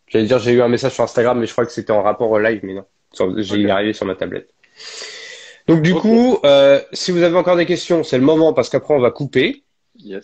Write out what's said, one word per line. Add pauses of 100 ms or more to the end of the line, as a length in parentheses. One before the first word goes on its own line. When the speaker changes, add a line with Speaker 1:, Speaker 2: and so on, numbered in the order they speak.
Speaker 1:
J'allais
dire,
j'ai
eu
un
message
sur
Instagram,
mais
je
crois
que
c'était
en
rapport
au
live,
mais
non. (280)
Sur,
j'ai,
il
est
Speaker 2:
Ok.
Speaker 1:
arrivé
sur
ma
tablette. (1160)
Donc,
du
Speaker 2:
Ok.
Speaker 1:
coup,
euh, (140)
si
vous
avez
encore
des
questions,
c'est
le
moment,
parce
qu'après,
on
va
couper. (320)
Speaker 2:
Yes.